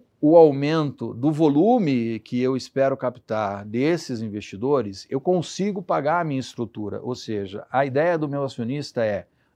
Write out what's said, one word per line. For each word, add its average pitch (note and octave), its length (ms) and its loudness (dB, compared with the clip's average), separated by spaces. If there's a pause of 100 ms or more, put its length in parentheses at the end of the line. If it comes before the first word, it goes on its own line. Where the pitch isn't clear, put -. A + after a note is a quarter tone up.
(200)
o D#3 160 8
aumento C#3+ 800 4
do B2+ 160 0
volume D3 880 4
que B2 200 -4
eu C3 160 0
espero C3+ 400 0
captar G#2+ 680 -4
desses C3 560 -2
investidores, G#2 880 -4
eu C3+ 120 -4
consigo F#3 600 -2
pagar E3 400 -2
a E3+ 40 -2
minha C#3 160 -4
estrutura. G#2 640 -8
Ou B2 120 -8
seja, G2+ 560 -8
a C3+ 160 2
ideia D#3+ 320 0
do D3+ 100 -4
meu C#3+ 140 -4
acionista C3 640 -4
é: G2+ 220 -2 (300)